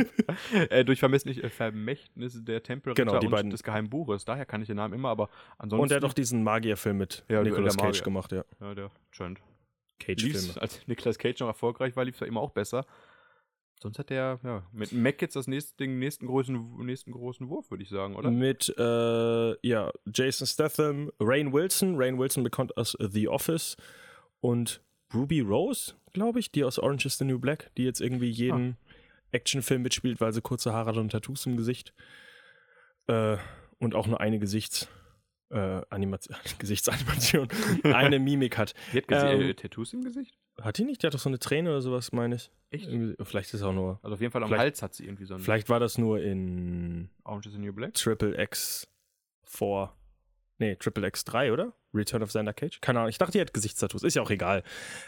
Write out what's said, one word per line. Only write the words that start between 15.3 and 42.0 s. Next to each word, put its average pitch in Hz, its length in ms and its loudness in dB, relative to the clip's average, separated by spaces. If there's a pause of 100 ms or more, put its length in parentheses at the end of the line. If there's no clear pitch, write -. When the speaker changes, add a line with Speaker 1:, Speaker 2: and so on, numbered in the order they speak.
Speaker 1:
das 135 120 -4
nächste, 139 280 -6
den 135 220 -2
nächsten 131 280 -4
großen, 123 520 -2
nächsten 123 340 -8
großen 123 380 -10
Wurf, 185 200 -8
würd 95 120 -8
ich 95 80 -14
sagen, 98 260 -4
oder? 110 140 0
Speaker 2:
Mit, 127 480 2
äh, 117 880 2
ja, 110 240 2 (200)
Jason 131 340 0
Statham, 147 640 0 (100)
Rainn 135 320 4
Wilson. 185 440 4
Rainn 127 220 2
Wilson 131 240 2
bekannt 113 360 -2
aus - 200 0
The 107 300 2
Office. - 480 0 (640)
Und 120 420 0 (300)
Ruby 139 280 2
Rose, 131 520 0 (220)
glaub 226 220 0
ich, 233 140 -2
die 143 140 2
aus 127 140 0
Orange 139 280 0
is 135 120 -2
the 139 80 0
New 131 120 2
Black, 135 380 -2
die 127 80 2
jetzt 127 160 0
irgendwie 123 300 0
jeden 123 520 0
Speaker 1:
Ah. - 100 -20 (400)
Speaker 2:
Actionfilm 127 500 2
mitspielt, 123 400 0
weil 113 100 2
sie 117 80 0
kurze 120 320 -2
Haare 113 180 0
hat 110 60 0
und 110 140 0
Tattoos 113 340 -4
im 127 140 0
Gesicht. 120 340 -2 (1160)
Äh, 110 280 2 (420)
und 113 160 0
auch 104 120 2
nur 113 140 0
eine 110 180 2
Gesichts-, 104 500 -2 (640)
äh, 95 400 -2
Animation, 98 440 -4 (140)
<laughs> - 100 -8
Gesichtsanimation, 120 880 2 (180)
Speaker 1:
<laughs> 170 180 2
Speaker 2:
eine 139 340 8
Mimik 135 380 4
hat. 107 160 0 (200)
Speaker 1:
Die 123 60 4
hat - 100 -4
Gesi-, 143 260 6
Speaker 2:
Ähm, 135 80 6
Speaker 1:
äh, 113 120 2
Tattoos - 380 -10
im 247 100 -6
Gesicht? 254 360 -10 (220)
Speaker 2:
Hat 107 180 -4
die 208 60 2
nicht? 269 180 -4
Die - 40 2
hat 156 60 2
doch 139 60 -4
so - 100 -2
eine 131 100 0
Träne 160 320 0
oder 143 120 0
sowas, 123 300 -2